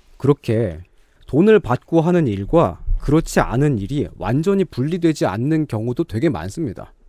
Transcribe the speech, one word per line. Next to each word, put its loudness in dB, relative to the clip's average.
그렇게 0
돈을 4
받고 0
하는 2
일과 0
그렇지 0
않은 0
일이 -4
완전히 0
분리되지 -2
않는 -2
경우도 -4
되게 -2
많습니다. -8